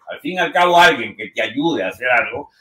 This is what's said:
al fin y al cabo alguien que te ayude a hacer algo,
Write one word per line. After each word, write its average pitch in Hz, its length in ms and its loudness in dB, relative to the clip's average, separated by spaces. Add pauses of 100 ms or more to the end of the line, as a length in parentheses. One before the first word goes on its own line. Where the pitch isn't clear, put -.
al 104 120 -14
fin 170 140 -8
y 185 40 -6
al 170 140 -2
cabo 175 280 4
alguien 123 340 2
que 107 160 -14
te 117 120 -4
ayude 120 400 -2
a 92 60 -4
hacer 123 200 -6
algo, 120 420 -2 (100)